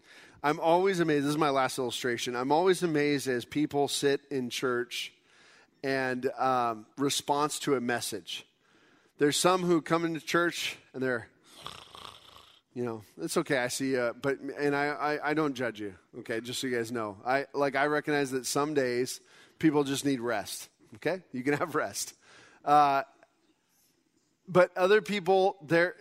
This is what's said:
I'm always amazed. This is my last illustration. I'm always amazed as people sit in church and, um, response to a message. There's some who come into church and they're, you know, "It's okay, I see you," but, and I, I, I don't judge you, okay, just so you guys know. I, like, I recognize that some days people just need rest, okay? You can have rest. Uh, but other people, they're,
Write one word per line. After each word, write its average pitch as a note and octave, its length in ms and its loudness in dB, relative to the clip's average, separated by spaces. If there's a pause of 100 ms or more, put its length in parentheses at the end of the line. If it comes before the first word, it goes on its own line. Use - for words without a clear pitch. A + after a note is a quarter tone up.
(440)
I'm D#3 160 2
always F3 400 4
amazed. D3+ 260 2
This D3 60 0
is D3+ 60 -2
my D#3+ 120 4
last C3+ 300 0
illustration. A#2+ 560 -4
I'm B2+ 160 -2
always F3 320 4
amazed D3 440 0
as B2 180 -2
people C#3+ 420 0
sit C#3 420 0
in B2+ 220 -4
church A#2+ 600 -4 (720)
and, C3 540 -2
um, A#2+ 480 0 (120)
response C#3+ 640 0
to C#3+ 160 0
a B2 60 2
message. A#2 640 -4 (720)
There's D3 200 2
some F#3 260 4
who F3 180 4
come E3 240 0
into E3 140 -4
church - 580 -2 (160)
and C3 80 -8
they're, B2 260 -4 (1500)
you B2 100 -6
know, A2+ 160 -8 (180)
"It's E3 180 -6
okay, D#3 200 0
I B2 100 0
see C3+ 240 -4
you," A#2+ 300 0
but, C#3 180 -2
and C#3+ 360 -2
I, C#3+ 120 0
I, D3 440 -2
I - 20 0
don't D3+ 220 0
judge A#2 240 -4
you, G2 160 -10 (240)
okay, A#2 220 -6
just A#2+ 180 -8
so C3+ 80 -4
you B2 80 -2
guys A#2 160 -4
know. G#2+ 340 -6
I, C3+ 280 0
like, C#3 220 0
I C#3 100 2
recognize D3 460 0
that C3 140 -4
some D3 300 -2
days B2+ 440 0 (380)
people D3 260 4
just C3+ 220 -4
need C#3 140 0
rest, A2+ 500 -6 (260)
okay? D#3 260 -4 (100)
You B2+ 120 -8
can C#3+ 100 2
have C#3+ 200 -2
rest. A2+ 400 -4 (500)
Uh, C#3+ 400 6 (1400)
but F3+ 280 4
other F#3+ 260 4
people, F#3+ 600 2
they're, E3+ 400 2